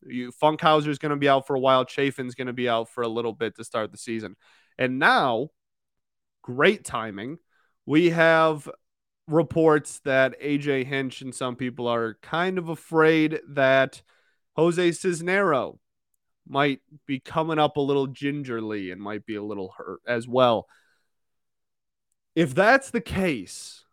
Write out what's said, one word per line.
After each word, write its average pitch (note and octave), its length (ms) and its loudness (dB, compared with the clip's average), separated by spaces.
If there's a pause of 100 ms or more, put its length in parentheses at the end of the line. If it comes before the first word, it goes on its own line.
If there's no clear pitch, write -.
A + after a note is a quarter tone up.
You, B2 240 -10
Funkhauser's D3+ 640 2
gonna D3 200 -4
be C#3+ 120 2
out C3+ 180 2
for C#3+ 80 -2
a C3+ 40 0
while. C3 260 4
Chafin's C3 500 -4
gonna B2+ 180 -8
be B2 160 -2
out A#2 200 -2
for B2 140 -6
a A#2 40 -2
little A2+ 260 -4
bit G#2+ 220 -6
to - 80 -16
start A2 280 -6
the G#2 60 -20
season. A2 380 -10 (420)
And B2+ 220 -2
now, D3+ 500 2 (920)
great D3+ 420 0
timing, A2+ 540 -8 (480)
we D#3+ 240 2
have D#3+ 600 2 (580)
reports D#3+ 760 2
that C3 360 2
A C#3+ 180 -2
J C#3+ 260 -2
Hinch C3+ 380 -6
and C3 120 -12
some B2 220 -6
people B2 320 -6
are A#2 340 -2
kind F#3 360 -2
of E3+ 120 -8
afraid D#3+ 680 2 (100)
that C3+ 520 2 (540)
Jose E3+ 340 2
Cisnero E3+ 880 -2 (680)
might C#3 340 0 (240)
be C#3+ 140 -6
coming D#3+ 380 -2
up D3 200 0
a D3 40 0
little C#3 260 0
gingerly A#2+ 840 -8
and F#2 100 -14
might G#2 240 -10
be A2 100 -8
a G#2 80 -8
little G2+ 340 -10
hurt - 280 -14
as A#2+ 220 -4
well. B2 400 2 (1700)
If D#3+ 180 0
that's A3+ 380 4
the A#3 100 -2
case - 920 -6